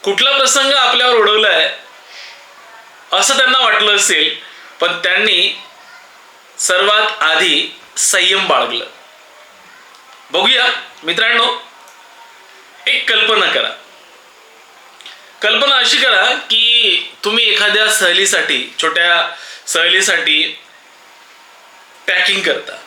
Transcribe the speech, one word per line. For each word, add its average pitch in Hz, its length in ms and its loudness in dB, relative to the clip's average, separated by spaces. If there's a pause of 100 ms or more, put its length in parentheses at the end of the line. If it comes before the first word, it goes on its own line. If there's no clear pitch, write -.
कुठला 254 340 0
प्रसंग 269 360 2
आपल्यावर 247 420 2
ओढवलाय 208 640 2 (1300)
असं 220 240 0
त्यांना 262 220 2
वाटलं 214 380 2
असेल, 165 400 0 (440)
पण 175 180 0
त्यांनी 190 600 0 (1000)
सर्वात 202 640 0
आधी 160 560 0 (180)
संयम 190 500 0
बाळगलं. 123 400 -2 (1400)
बघूया 240 360 0 (360)
मित्रांनो, 233 540 0 (1300)
एक 277 240 -2
कल्पना 214 360 2
करा. 113 240 -2 (1700)
कल्पना 233 340 2
अशी 247 200 2
करा 247 380 2
की 233 640 0 (280)
तुम्ही 226 240 0
एखाद्या 208 440 2
सहलीसाठी, 180 880 0
छोट्या 170 540 0 (300)
सहलीसाठी 165 920 0 (1500)
पॅकिंग 185 360 0
करता 151 340 -4 (100)